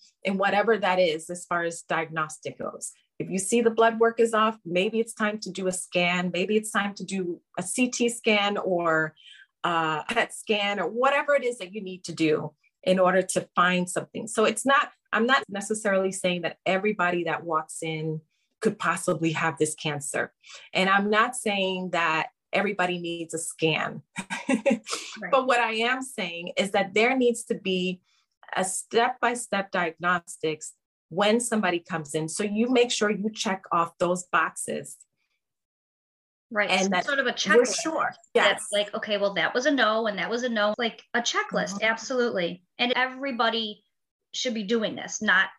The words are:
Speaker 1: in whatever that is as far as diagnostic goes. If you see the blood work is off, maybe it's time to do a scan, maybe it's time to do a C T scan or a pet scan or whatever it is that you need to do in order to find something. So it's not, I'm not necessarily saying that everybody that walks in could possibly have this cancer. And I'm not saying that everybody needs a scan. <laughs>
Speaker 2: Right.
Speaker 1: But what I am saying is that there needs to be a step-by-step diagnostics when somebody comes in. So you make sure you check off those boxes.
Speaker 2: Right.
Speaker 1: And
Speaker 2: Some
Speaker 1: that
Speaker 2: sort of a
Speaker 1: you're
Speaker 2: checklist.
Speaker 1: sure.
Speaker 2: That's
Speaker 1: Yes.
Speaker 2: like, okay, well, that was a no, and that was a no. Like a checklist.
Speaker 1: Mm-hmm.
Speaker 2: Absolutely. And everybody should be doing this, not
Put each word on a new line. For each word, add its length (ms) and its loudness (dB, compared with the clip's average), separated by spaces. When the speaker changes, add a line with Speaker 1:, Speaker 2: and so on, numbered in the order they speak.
Speaker 1:
in 140 0
whatever 400 4
that 220 2
is 300 2
as 160 -10
far 180 -2
as 200 -4
diagnostic 760 -4
goes. 320 -10
If 100 -8
you 80 -2
see 240 2
the 80 4
blood 300 4
work 200 4
is 140 2
off, 320 2
maybe 340 0
it's 140 -4
time 260 -2
to 120 -10
do 160 -4
a 40 2
scan, 600 0
maybe 240 0
it's 140 -2
time 240 -2
to 80 -12
do 360 -4
a 40 -2
C 260 0
T 220 0
scan 480 0
or 560 0
a 460 0
pet 240 0
scan 460 -2
or 80 -2
whatever 480 2
it 80 2
is 160 -2
that 140 -10
you 100 -8
need 220 -10
to 80 -8
do 400 2
in 140 -4
order 240 4
to 340 -2
find 320 2
something. 380 -8
So 200 2
it's 200 0
not, 240 4
I'm 140 2
not 220 2
necessarily 600 0
saying 320 -2
that 220 -6
everybody 600 0
that 180 -2
walks 400 -4
in 380 -4
could 200 -2
possibly 540 0
have 260 -2
this 160 0
cancer. 580 -4
And 160 2
I'm 220 2
not 240 2
saying 560 -2
that 380 0
everybody 440 0
needs 380 -6
a 40 -6
scan. 680 -2
<laughs> 40 -20
Speaker 2:
Right. 100 -8
Speaker 1:
But 140 4
what 140 4
I 140 0
am 280 0
saying 560 -8
is 140 0
that 220 0
there 240 4
needs 280 4
to 100 -2
be 460 -2
a 80 2
step-by-step 1080 -2
diagnostics 1000 -2
when 320 4
somebody 380 0
comes 360 -6
in. 140 0
So 140 -4
you 260 0
make 220 4
sure 200 2
you 180 -2
check 340 -4
off 260 0
those 320 2
boxes. 640 -2
Speaker 2:
Right. 200 0
Speaker 1:
And 140 2
Speaker 2:
Some 80 2
Speaker 1:
that 140 2
Speaker 2:
sort 140 0
of 80 0
a 20 0
Speaker 1:
you're 200 8
Speaker 2:
checklist. 160 -2
Speaker 1:
sure. 320 -2
Speaker 2:
That's 280 4
Speaker 1:
Yes. 80 -12
Speaker 2:
like, 220 0
okay, 240 -2
well, 180 0
that 180 0
was 120 0
a 60 4
no, 360 2
and 120 -2
that 100 -4
was 140 -2
a 60 -2
no. 280 2
Like 260 -4
a 80 0
checklist. 540 -2
Speaker 1:
Mm-hmm. 100 -2
Speaker 2:
Absolutely. 760 -2
And 180 0
everybody 880 -2
should 200 -4
be 100 -4
doing 320 0
this, 260 -10
not 380 4